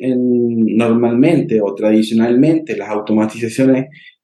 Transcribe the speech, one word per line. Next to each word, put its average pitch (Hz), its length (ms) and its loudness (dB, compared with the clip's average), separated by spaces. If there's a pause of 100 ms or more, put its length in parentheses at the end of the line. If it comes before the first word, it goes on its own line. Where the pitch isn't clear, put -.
en, 120 760 0
normalmente 117 840 2
o 98 120 -4
tradicionalmente, 113 1040 0
las 101 140 -10
automatizaciones 113 960 -2 (380)